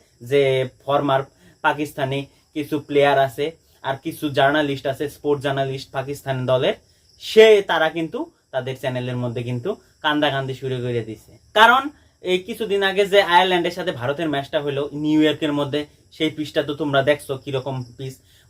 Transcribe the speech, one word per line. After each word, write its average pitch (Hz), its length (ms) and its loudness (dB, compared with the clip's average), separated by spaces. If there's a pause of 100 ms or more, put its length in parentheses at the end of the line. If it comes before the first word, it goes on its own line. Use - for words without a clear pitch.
(220)
যে 131 200 2 (440)
ফর্মার 139 360 0 (400)
পাকিস্তানি 143 580 -2 (340)
কিছু 151 220 -6 (120)
প্লেয়ার 143 300 4 (100)
আছে 143 180 -6 (360)
আর 131 220 -6
কিছু 160 220 -8 (120)
জার্নালিস্ট 143 560 0
আছে, 147 160 -6
স্পোর্টস 147 340 -4
জার্নালিস্ট 135 440 -4 (100)
পাকিস্তান 135 540 -6
দলের, 143 220 2 (460)
সে 220 420 8
তারা 160 280 0
কিন্তু 160 300 -6 (320)
তাদের 127 300 -6
চ্যানেলের 127 420 -4
মধ্যে 120 200 -6
কিন্তু 123 260 -4 (340)
কান্দাকান্দি 139 580 0
শুরু 127 140 -4 (100)
করে 120 240 -2
দিছে। - 220 -16 (220)
কারণ 240 300 6 (480)
এই 185 160 2
কিছুদিন 202 360 -2
আগে 190 220 2
যে 196 160 6
আয়ারল্যান্ডের 175 560 4
সাথে 180 140 -4
ভারতের 143 380 -4
ম্যাচটা 143 320 -4
হলো 143 320 -4
নিউ 151 280 2
ইয়র্কের 151 380 2
মধ্যে, 143 260 -4 (300)
সেই 156 200 -2
পিচটা 151 280 -4
তো 147 180 -6
তোমরা 143 280 2
দেখছো 143 280 -2
কিরকম 131 460 -6 (140)
পিচ, 131 180 -12 (340)